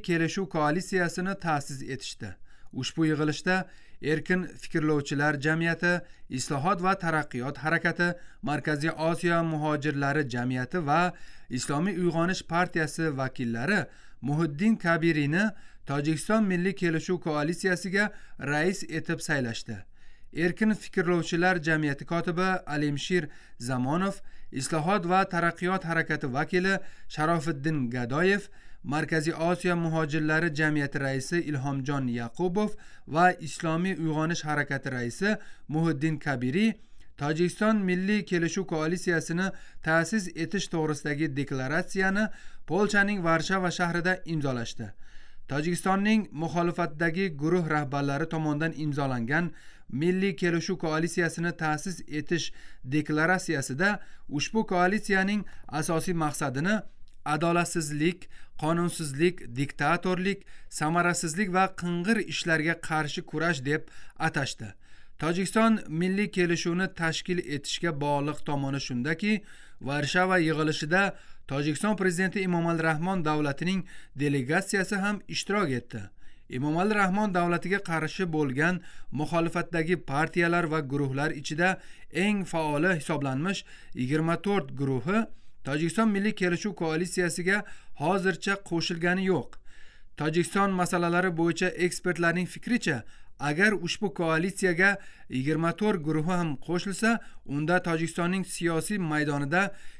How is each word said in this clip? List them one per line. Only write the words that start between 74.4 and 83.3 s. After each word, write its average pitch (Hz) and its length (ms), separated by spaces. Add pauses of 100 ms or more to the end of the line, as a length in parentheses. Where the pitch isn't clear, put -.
ham 202 320
ishtirok 190 440
etdi. 117 300 (480)
Emomali 160 460
Rahmon 202 380
davlatiga 175 500
qarshi 165 500
bo'lgan 156 480 (300)
muxolifatdagi 165 840 (160)
partiyalar 170 520
va 156 160
guruhlar 139 520
ichida 170 480 (320)
eng 196 340
faoli 156 540
hisoblanmish 143 640 (280)